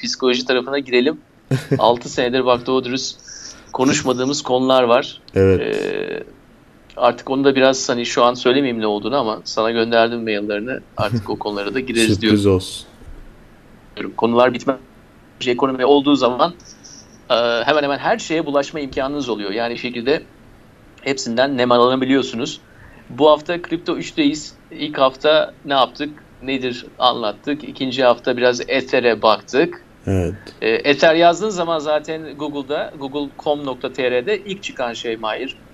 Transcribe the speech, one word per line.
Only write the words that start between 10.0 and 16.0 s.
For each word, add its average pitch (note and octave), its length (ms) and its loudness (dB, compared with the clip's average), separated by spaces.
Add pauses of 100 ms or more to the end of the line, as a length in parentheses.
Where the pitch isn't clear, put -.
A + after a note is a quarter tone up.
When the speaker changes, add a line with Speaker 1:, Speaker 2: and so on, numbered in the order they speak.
Speaker 1:
maillerini. G#2+ 580 -4 (160)
Artık G#2+ 340 -4
o G#2+ 80 -2
konulara G2+ 360 -6
da C3 60 0
gireriz A2+ 340 0
Speaker 2:
<laughs> G2 60 -2
Sürpriz - 20 -4
Speaker 1:
diyorum. G2+ 340 4
Speaker 2:
olsun. - 300 -8 (1300)
Speaker 1:
Konular A#2 380 4
bitmez. C3 220 -4 (720)
Ekonomi C3 380 0
olduğu C#3+ 320 6